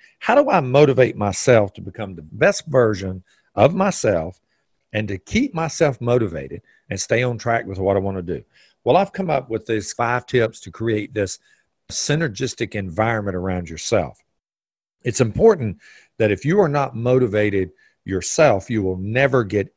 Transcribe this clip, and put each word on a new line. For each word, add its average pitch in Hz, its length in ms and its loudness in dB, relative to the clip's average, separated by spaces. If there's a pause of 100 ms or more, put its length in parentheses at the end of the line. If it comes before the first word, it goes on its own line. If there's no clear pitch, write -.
(180)
how - 160 -2
do 202 160 4
I 175 120 2
motivate 131 540 4
myself 104 580 2
to - 80 -18
become 95 340 -12
the 82 80 -16
best 110 420 -2
version 98 580 0 (300)
of 135 220 4
myself 101 680 -2 (520)
and 107 160 -2
to 98 100 -6
keep 269 340 -2
myself 160 480 -2
motivated 92 640 -2 (260)
and 98 100 -6
stay 117 220 0
on 123 160 -2
track 120 300 -2
with 95 100 -8
what 95 180 2
I 98 40 2
wanna 95 240 -4
do? 85 200 -8 (400)
Well, 127 140 4
I've 196 160 0
come 190 160 -6
up 139 200 -2
with 110 180 -6
these 110 260 -4
five 120 320 -2
tips 113 360 0
to 90 100 -16
create 110 420 -4
this 101 240 -2 (540)
synergistic 135 800 -4
environment 101 640 -2
around 90 340 -4
yourself. 82 540 -2 (800)
It's 123 180 0
important 127 560 2 (400)
that 107 140 4
if 98 140 -2
you 175 160 2
are 170 80 4
not 139 260 -2
motivated 107 760 0 (340)
yourself, 98 640 0
you 110 100 -2
will 92 160 -2
never 120 460 0
get 98 340 -2